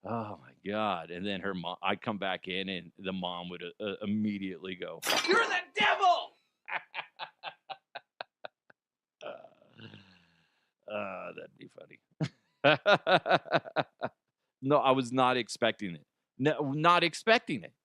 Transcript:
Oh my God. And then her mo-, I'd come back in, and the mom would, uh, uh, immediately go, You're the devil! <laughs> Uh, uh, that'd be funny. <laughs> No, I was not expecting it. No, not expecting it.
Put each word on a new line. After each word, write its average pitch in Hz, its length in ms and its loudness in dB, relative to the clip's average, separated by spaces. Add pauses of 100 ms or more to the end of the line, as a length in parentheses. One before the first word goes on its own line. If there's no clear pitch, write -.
Oh 104 360 -8
my - 300 -14
God. 98 400 -2
And 87 140 -8
then 101 160 -4
her 98 120 -4
mo-, 87 300 -6
I'd 95 180 -2
come 110 160 -4
back 92 300 -4
in, 92 220 -4
and 87 300 -8
the 95 140 -6
mom 90 360 -6
would, 87 140 -10
uh, 87 200 -12
uh, 101 200 -4
immediately 98 720 -2
go, 85 240 -10 (280)
You're 440 180 2
the 370 160 -2 (140)
devil! 392 560 2 (380)
<laughs> - 80 -6 (2500)
Uh, - 1700 -20
uh, 92 420 -8
that'd 82 220 -18
be 90 200 -20
funny. - 220 -20 (1900)
<laughs> - 40 -20 (640)
No, 135 160 4
I 131 140 6
was 131 200 4
not 127 260 4
expecting 107 580 -2
it. 78 100 -16 (340)
No, 139 340 0
not 165 300 6
expecting 170 600 2
it. - 100 -16 (120)